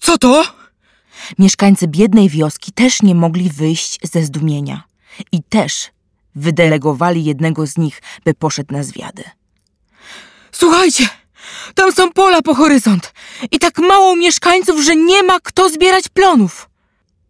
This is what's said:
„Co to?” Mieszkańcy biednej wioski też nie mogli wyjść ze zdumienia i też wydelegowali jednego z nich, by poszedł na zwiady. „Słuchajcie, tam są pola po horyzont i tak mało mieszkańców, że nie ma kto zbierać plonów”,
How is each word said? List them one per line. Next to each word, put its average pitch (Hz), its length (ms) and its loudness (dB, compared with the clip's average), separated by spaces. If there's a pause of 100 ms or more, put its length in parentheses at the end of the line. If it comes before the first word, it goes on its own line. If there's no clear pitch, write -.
„Co 339 180 0
to?” 269 260 2 (960)
Mieszkańcy 196 500 2
biednej 190 400 2
wioski 151 440 -6
też 254 300 0
nie 190 120 4
mogli 170 360 -2
wyjść 156 520 -6
ze - 220 -4
zdumienia 143 580 -6 (500)
i 170 100 -4
też - 480 -4 (440)
wydelegowali 156 880 -2
jednego 156 420 -2
z - 100 -8
nich, 156 260 -4 (220)
by 160 100 0
poszedł 147 400 -6
na 143 80 -6
zwiady. - 420 -14 (1300)
„Słuchajcie, 330 560 2 (680)
tam 381 180 2
są 359 200 0
pola 370 300 2
po 311 120 0
horyzont 247 600 2 (360)
i 311 80 -2
tak 339 200 -2
mało 370 380 4
mieszkańców, 349 680 0
że 320 120 2
nie 359 260 2
ma 370 180 0
kto 370 300 0
zbierać 359 380 0
plonów”, 330 600 0 (600)